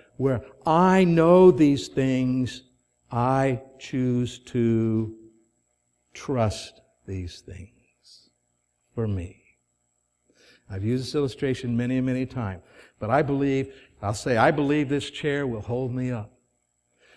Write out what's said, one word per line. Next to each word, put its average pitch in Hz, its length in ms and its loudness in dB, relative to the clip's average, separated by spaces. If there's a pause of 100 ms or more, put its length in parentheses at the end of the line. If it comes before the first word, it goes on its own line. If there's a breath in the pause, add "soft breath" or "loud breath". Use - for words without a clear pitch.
(160 soft breath)
where 127 260 -2 (220 loud breath)
I 185 400 4
know 175 460 8
these 147 380 2
things, 127 720 -2 (500)
I 131 480 0 (180)
choose 123 600 -4
to 113 760 0 (1000)
trust - 640 -4 (260)
these 92 340 -10
things - 920 -20 (640)
for 117 120 -4
me. 92 360 -8 (1300 soft breath)
I've 98 140 -8
used 123 200 -2
this 135 100 -8
illustration 131 640 -4
many, 123 240 -2
many 127 240 -2
times, 110 380 -8 (360 soft breath)
but 107 120 -6
I 139 100 4
believe, 135 540 -2 (260 loud breath)
I'll 104 140 -4
say, 123 240 -2
I 135 120 6
believe 147 380 0
this 139 220 -4
chair 143 360 -4
will 113 160 -8
hold 123 320 -6
me 127 160 -4
up. 110 220 -10 (840 soft breath)